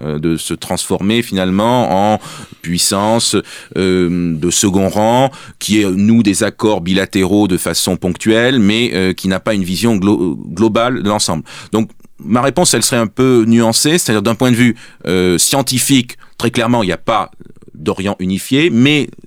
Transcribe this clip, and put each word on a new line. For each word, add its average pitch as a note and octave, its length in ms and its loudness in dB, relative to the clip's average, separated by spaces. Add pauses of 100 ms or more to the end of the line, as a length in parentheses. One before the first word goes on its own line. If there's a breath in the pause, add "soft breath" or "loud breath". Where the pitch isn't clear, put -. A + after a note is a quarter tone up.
euh, D2+ 160 -4
de D#2+ 180 -2
se - 160 -8
transformer F#2+ 680 -2
finalement G2+ 880 0
en G#2+ 60 -2 (420 loud breath)
puissance, G#2 760 0 (420 loud breath)
euh, F2 600 0
de E2+ 140 -2
second F#2+ 380 0
rang, A#2+ 420 2 (260 loud breath)
qui G#2 240 0
est, G2+ 80 0
nous, G#2 320 4
des G2+ 220 0
accords G#2 380 0
bilatéraux F#2+ 680 2
de F2+ 100 0
façon E2+ 400 -2
ponctuelle, A2+ 640 0
mais, A2 340 2
euh, F#2 200 0
qui F#2+ 140 -8
n'a F#2+ 120 0
pas A2 160 -2
une F#2+ 80 0
vision F#2+ 320 0
glo-, F#2+ 500 0
globale A2 560 0
de G2+ 80 -2
l'ensemble. G2 340 -2 (280 loud breath)
Donc, A2 180 0 (360)
ma A2+ 160 2
réponse, C#3 320 2
elle A#2 100 0
serait A#2+ 180 0
un A2 60 0
peu B2+ 380 4
nuancée, A#2 520 2
c'est-à-dire G#2+ 240 0
d'un A2 140 0
point B2 160 2
de A#2 40 0
vue, A#2 220 2 (300 loud breath)
euh, F2+ 300 2
scientifique, C3 800 0 (200 soft breath)
très A#2 140 -2
clairement, A#2+ 300 0
il G2+ 40 0
n'y F2+ 80 0
a E2 40 -4
pas G#2 340 -2 (420)
d'Orient G2 460 -4
unifié, G2 500 0
mais C3+ 400 2 (180)